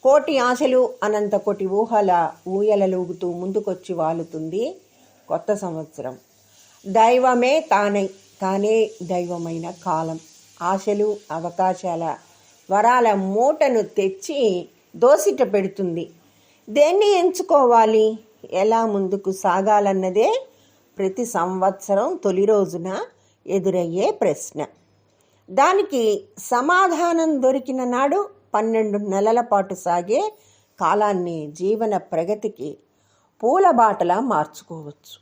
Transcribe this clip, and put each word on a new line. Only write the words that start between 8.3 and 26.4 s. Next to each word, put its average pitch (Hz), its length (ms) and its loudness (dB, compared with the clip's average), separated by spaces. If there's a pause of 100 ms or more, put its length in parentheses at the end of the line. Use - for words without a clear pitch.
తానే 208 500 0 (120)
దైవమైన 170 680 -6 (120)
కాలం. 160 340 -4 (420)
ఆశలు, 202 560 -2 (140)
అవకాశాల, 170 880 -4 (540)
వరాల 226 420 4
మూటను 233 680 0
తెచ్చి 196 880 -2 (260)
దోసిట 254 580 4
పెడుతుంది. 190 580 -4 (580)
దేన్ని 349 440 4
ఎంచుకోవాలి, 240 1040 4 (320)
ఎలా 220 340 0
ముందుకు 196 460 -2
సాగాలన్నదే 196 1120 0 (540)
ప్రతి 196 280 -4
సంవత్సరం 190 1000 -2
తొలి 196 220 0
రోజున 185 540 0 (480)
ఎదురయ్యే 180 640 -2
ప్రశ్న. 151 540 -4 (840)
దానికి 262 720 0 (140)
సమాధానం 330 1040 0